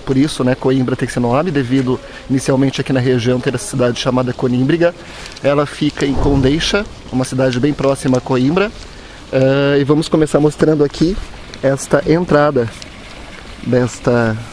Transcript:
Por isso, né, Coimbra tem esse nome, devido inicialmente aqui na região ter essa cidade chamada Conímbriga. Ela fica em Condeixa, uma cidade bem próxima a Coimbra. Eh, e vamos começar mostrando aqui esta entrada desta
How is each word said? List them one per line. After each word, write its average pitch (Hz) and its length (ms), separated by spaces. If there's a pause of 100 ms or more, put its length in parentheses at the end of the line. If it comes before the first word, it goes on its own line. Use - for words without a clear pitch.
Por 135 120
isso, 143 260
né, 127 140
Coimbra 131 400
tem 135 100
esse - 140
nome, 135 320
devido 131 480 (280)
inicialmente 135 520
aqui 139 120
na 131 60
região 123 400
ter 127 160
essa 123 100
cidade 123 360
chamada 127 320
Conímbriga. 139 600 (480)
Ela 143 260
fica - 380
em 139 100
Condeixa, 143 720 (280)
uma 127 120
cidade 131 360
bem 147 120
próxima 135 460
a - 20
Coimbra. 147 480 (640)
Eh, 139 480
e 139 40
vamos 151 240
começar 156 320
mostrando 151 420
aqui 160 340 (460)
esta 139 480
entrada 147 580 (960)
desta 120 720 (160)